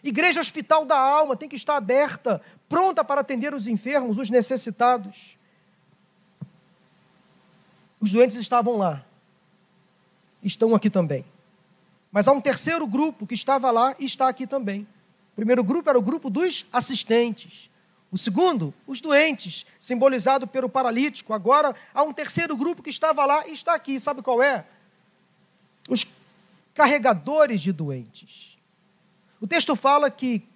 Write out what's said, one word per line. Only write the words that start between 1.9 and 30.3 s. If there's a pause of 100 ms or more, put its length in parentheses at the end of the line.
pronta
para
atender
os
enfermos,
os
necessitados. (2500)
Os
doentes
estavam
lá, (1400)
estão
aqui
também. (880)
Mas
há
um
terceiro
grupo
que
estava
lá
e
está
aqui
também. (500)
O
primeiro
grupo
era
o
grupo
dos
assistentes. (420)
O
segundo, (120)
os
doentes, (140)
simbolizado
pelo
paralítico.
Agora (200)
há
um
terceiro
grupo
que
estava
lá
e
está
aqui.
Sabe
qual
é? (1200)
Os (680)
carregadores
de
doentes. (840)
O
texto
fala
que (120)